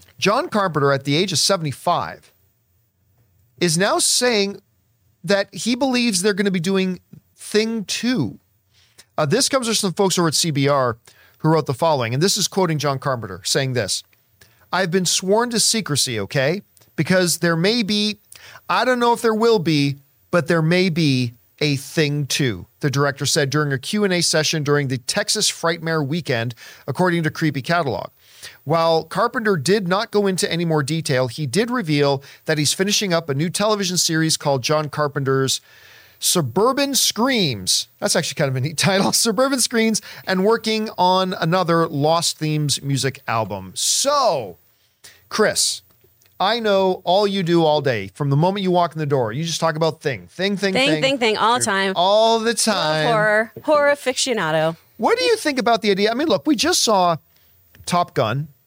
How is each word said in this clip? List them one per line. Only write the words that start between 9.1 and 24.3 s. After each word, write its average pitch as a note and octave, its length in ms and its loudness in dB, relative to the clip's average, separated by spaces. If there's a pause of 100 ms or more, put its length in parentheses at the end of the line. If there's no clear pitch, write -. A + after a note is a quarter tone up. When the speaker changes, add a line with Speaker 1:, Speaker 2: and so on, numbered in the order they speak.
Speaker 1:
Uh, D3+ 80 2
this G#3+ 220 0
comes C4 180 0
from A3+ 80 -2
some G3 180 -2
folks F#3+ 240 0
over E3+ 120 2
at C#3 60 -2
C E3 180 0
B C#3 160 0
R B2+ 280 2 (420)
who D#3 100 0
wrote D#3+ 180 2
the C#3 80 -2
following, C3 400 0
and C#3 80 0
this G3+ 140 0
is F#3 100 -2
quoting E3+ 320 0
John C3+ 220 -2
Carpenter, A2 440 -6
saying C3+ 280 -2
this, A2+ 320 -2 (680)
"I've F3 200 0
been F#3 120 2
sworn G#3+ 460 0
to A#3 80 -2
secrecy, D3 640 0
okay? D3 420 0 (320)
Because F3 440 2
there E3+ 180 2
may G#3+ 260 2
be, G#3 380 -2 (500)
I G3 140 2
don't B3 160 2
know A#3+ 120 4
if A3+ 100 -2
there A3+ 120 2
will A3+ 240 4
be, C#3+ 380 2 (340)
but F3 160 2
there E3 160 2
may F3+ 260 2
be C#3 460 0 (240)
a D3 160 0
Thing D3 520 -2
two," G#2 420 -2 (100)
the D3 120 -2
director C#3 360 0
said C#3 240 0
during D3 220 0
a C3 60 -2
Q G#3 260 -2
and F#3 80 0
A F3 100 0
session D#3 400 0